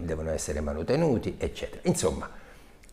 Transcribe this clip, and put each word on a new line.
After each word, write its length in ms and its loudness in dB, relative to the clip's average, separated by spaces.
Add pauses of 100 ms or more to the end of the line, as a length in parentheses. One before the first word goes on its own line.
devono 320 -2
essere 280 -2
manutenuti, 800 2
eccetera. 460 -4
Insomma, 440 2 (640)